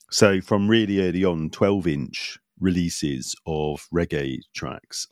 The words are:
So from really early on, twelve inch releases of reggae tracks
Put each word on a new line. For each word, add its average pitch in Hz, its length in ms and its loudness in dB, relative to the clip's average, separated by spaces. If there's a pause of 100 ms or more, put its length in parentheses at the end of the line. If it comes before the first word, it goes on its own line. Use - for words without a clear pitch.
(120)
So 98 300 4
from 101 260 0
really 107 400 4
early 90 160 0
on, 82 280 0
twelve 98 360 2
inch - 500 -4 (240)
releases 85 720 -2 (120)
of 76 500 -4
reggae 71 440 -2 (140)
tracks - 580 -10